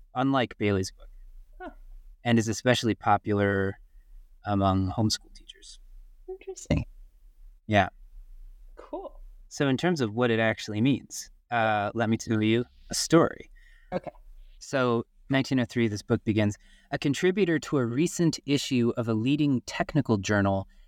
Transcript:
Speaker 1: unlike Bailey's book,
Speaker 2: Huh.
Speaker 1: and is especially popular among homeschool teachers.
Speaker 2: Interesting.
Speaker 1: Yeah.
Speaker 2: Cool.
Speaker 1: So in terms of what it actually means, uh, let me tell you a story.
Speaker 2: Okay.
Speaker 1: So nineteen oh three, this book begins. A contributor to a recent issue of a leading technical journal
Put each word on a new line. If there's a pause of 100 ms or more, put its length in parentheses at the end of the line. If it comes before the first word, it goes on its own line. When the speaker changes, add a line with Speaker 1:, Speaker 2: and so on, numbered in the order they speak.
(140)
Speaker 1:
unlike
Bailey's
book, (500)
Speaker 2:
Huh. (520)
Speaker 1:
and
is
especially
popular (680)
among
homeschool
teachers. (480)
Speaker 2:
Interesting. (840)
Speaker 1:
Yeah. (880)
Speaker 2:
Cool. (300)
Speaker 1:
So
in
terms
of
what
it
actually
means, (200)
uh,
let
me
tell
you (240)
a
story. (440)
Speaker 2:
Okay. (460)
Speaker 1:
So (240)
nineteen
oh
three,
this
book
begins. (340)
A
contributor
to
a
recent
issue
of
a
leading
technical
journal (200)